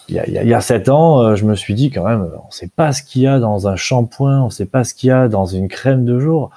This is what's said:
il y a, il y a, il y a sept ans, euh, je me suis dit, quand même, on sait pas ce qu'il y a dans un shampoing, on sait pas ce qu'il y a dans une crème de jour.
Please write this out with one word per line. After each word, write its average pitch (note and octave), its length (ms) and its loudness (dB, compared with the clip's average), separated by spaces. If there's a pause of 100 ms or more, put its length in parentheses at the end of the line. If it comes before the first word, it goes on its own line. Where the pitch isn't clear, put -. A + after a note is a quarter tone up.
il - 80 -6
y - 40 -2
a, - 80 -6
il - 60 -6
y - 40 -4
a, G2 60 -2
il A2+ 60 2
y A#2 40 4
a G2+ 80 2
sept A2 260 0
ans, D3+ 340 4
euh, A2 140 4
je G2+ 100 -2
me G#2+ 100 2
suis - 180 -6
dit, C3 160 0
quand F#2 140 -6
même, G2+ 260 -2 (180)
on - 40 -20
sait - 160 -14
pas D#3 240 -2
ce C3+ 100 -6
qu'il - 220 -2
y C3+ 40 4
a C3+ 120 2
dans G#2 280 -2
un F#2+ 80 -2
shampoing, C3+ 680 0
on A#2 80 -2
sait G2 160 -8
pas C3 160 -2
ce - 100 -6
qu'il - 140 -2
y C3 40 4
a B2+ 160 4
dans G2+ 180 0
une F#2+ 220 -4
crème C3 380 0
de A#2+ 140 0
jour. D3+ 380 -2